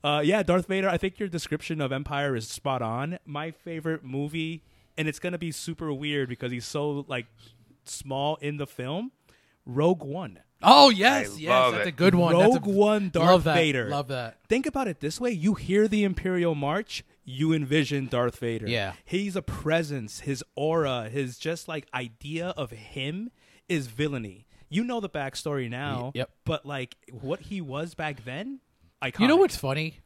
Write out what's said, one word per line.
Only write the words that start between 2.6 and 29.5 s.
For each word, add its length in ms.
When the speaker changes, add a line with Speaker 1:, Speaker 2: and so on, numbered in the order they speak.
Speaker 1:
on. 420
My 240
favorite 540
movie, 580
and 80
it's 100
gonna 220
be 120
super 400
weird 380
because 220
he's 140
so, 420
like, 180
small 500
in 220
the 100
film, 440
Rogue 380
One. 380
Speaker 2:
Oh, 300
yes, 440
Speaker 3:
I 40
Speaker 2:
yes, 100
Speaker 3:
love 240
Speaker 2:
that's 140
Speaker 3:
it. 20
Speaker 2:
a 20
good 220
one. 200
Speaker 1:
Rogue 200
Speaker 2:
That's 140
a 20
Speaker 1:
One, 400
Darth 220
Speaker 2:
Love 140
that. 100
Speaker 1:
Vader. 340
Speaker 2:
Love 200
that. 280
Speaker 1:
Think 200
about 200
it 120
this 200
way. 120
You 240
hear 320
the 160
Imperial 500
March, 500
you 280
envision 540
Darth 320
Vader. 300
Speaker 2:
Yeah. 260
Speaker 1:
He's 300
a 60
presence, 760
his 240
aura, 540
his 300
just, 280
like, 280
idea 540
of 200
him 640
is 200
villainy. 580
You 140
know 160
the 100
backstory 580
now, 460
Speaker 2:
Y-, 60
yep. 100
Speaker 1:
but, 180
like, 320
what 280
he 200
was 360
back 280
then, 360
iconic. 160
Speaker 2:
You 80
know 80
what's 220